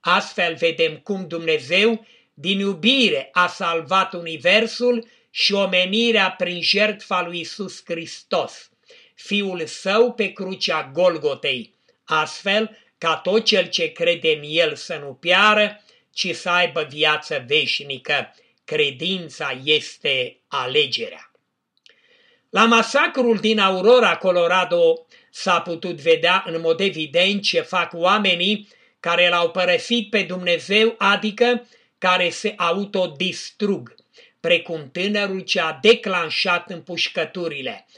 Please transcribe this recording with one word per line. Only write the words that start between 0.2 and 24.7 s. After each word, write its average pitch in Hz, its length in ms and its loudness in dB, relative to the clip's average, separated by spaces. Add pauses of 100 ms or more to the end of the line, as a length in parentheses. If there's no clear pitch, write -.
vedem 160 420 0
cum 185 320 -8
Dumnezeu, 165 760 0 (280)
din 185 240 -4
iubire, 196 760 0
a 180 140 4
salvat 170 680 -2
universul 208 920 0 (220)
și - 220 0
omenirea 196 760 2
prin 175 320 -6
jertfa 202 600 0
lui 175 160 -8
Iisus 185 460 -12
Hristos, - 880 -6 (440)
Fiul 190 520 -4
Său 220 460 2
pe 202 200 -4
crucea 185 600 -4
Golgotei, 147 840 0 (300)
astfel 196 720 -2 (200)
ca 165 180 0
tot 214 280 0
cel 190 240 2
ce 160 240 -4
crede 165 400 0
în 151 120 -2
El 156 300 0
să - 220 -10
nu 139 180 -12
piară, 208 600 2 (380)
ci 175 200 -4
să - 160 -10
aibă 165 400 0
viață 151 580 -2
veșnică. 139 880 -2 (300)
Credința 151 1000 -4
este 139 840 -2
alegerea. 127 840 -4 (1200)
La 202 140 4
masacrul 233 720 2
din 214 220 0
Aurora, 196 580 6
Colorado, 175 880 2 (240)